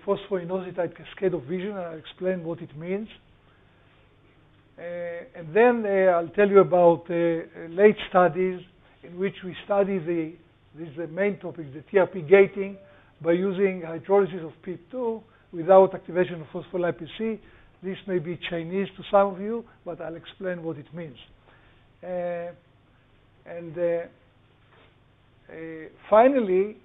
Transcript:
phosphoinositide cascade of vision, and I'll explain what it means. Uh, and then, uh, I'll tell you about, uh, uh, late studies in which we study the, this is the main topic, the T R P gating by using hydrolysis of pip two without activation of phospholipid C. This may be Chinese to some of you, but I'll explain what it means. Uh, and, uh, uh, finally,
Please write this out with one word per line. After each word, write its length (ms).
phosphoinositide 880
cascade 400
of 100
vision, 260
and 80
I'll 200
explain 460
what 160
it 160
means. 320
Uh, 600
and 160
then, 300
uh, 280
I'll 160
tell 200
you 120
about, 500
uh, 40
uh, 540
late 280
studies 520
in 140
which 160
we 100
study 340
the, 340
this 140
is 80
the 120
main 300
topic, 360
the 160
T 80
R 80
P 160
gating 560
by 120
using 500
hydrolysis 640
of 80
pip 180
two 300
without 420
activation 460
of 80
phospholipid 580
C. 200
This 240
may 120
be 200
Chinese 480
to 140
some 240
of 60
you, 240
but 160
I'll 160
explain 460
what 160
it 160
means. 240
Uh, 500
and, 320
uh, 60
uh, 40
finally, 760